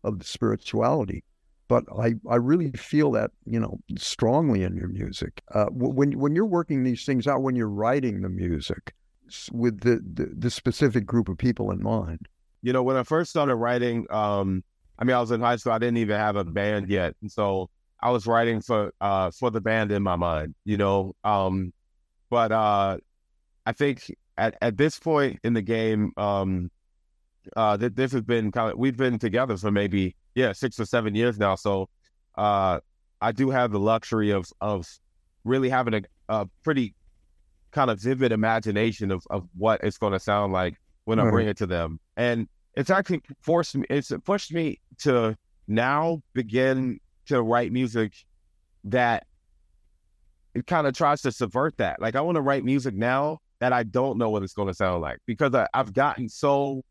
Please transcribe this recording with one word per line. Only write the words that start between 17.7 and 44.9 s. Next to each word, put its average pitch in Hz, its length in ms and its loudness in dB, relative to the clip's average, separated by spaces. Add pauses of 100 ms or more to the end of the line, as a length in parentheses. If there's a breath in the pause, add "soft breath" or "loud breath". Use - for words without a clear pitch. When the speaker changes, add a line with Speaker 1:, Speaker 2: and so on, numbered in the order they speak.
Speaker 2:
I 123 100 0
was 117 180 0
writing 117 340 2
for, 107 300 0 (100)
uh, 95 300 2
for 120 200 -2
the 107 100 -2
band 110 300 0
in 101 120 0
my 90 120 2
mind, 80 400 -2 (100)
you 104 120 -2
know? 98 360 2 (100)
Um, 95 500 0 (580)
but, 113 200 2
uh, 101 460 2 (680)
I 117 40 -2
think 139 400 -2 (260)
at, 113 260 0
at 110 140 0
this 147 220 2
point 143 440 0
in 120 100 2
the 113 80 2
game, 110 560 0
um, 95 540 -2 (840)
uh, 107 220 2
th-, 110 160 -2
this 127 200 0
has 120 100 -2
been 110 280 0
kind 113 200 0
of, - 80 -8
we've 127 180 0
been 123 220 0
together 117 380 0
for 104 120 -2
maybe, 101 460 0 (180)
yeah, 123 180 2
six 117 280 -6
or 107 60 -2
seven 107 280 0
years 113 240 0
now. 98 160 2
So, 95 340 -2 (480)
uh, 98 440 2 (420)
I 113 100 0
do 131 200 0
have 123 200 2
the 104 80 0
luxury 107 520 2
of, 95 160 -2 (120)
of 98 280 -4 (560)
really 127 260 0
having 127 240 2
a, 104 80 0 (280)
a 107 180 0 (160)
pretty 135 320 0 (760)
kind 135 200 2
of 98 100 -4
vivid 127 300 2
imagination 110 800 0
of, 87 180 -2
of 92 260 -4
what 107 280 2
it's 101 160 -2
gonna 98 200 0
sound 101 320 0
like 92 260 -2 (260)
when 113 160 2
I - 60 4
Speaker 1:
Right. 110 60 4
Speaker 2:
bring 110 160 2
it 101 100 -2
to 101 100 -2
them. 82 320 -4 (180)
And 117 300 0 (260)
it's 135 160 -4
actually 190 320 0 (180)
forced 165 360 0
me, 139 140 -2
it's 139 220 -2 (140)
pushed 202 260 -2
me 165 300 -4 (180)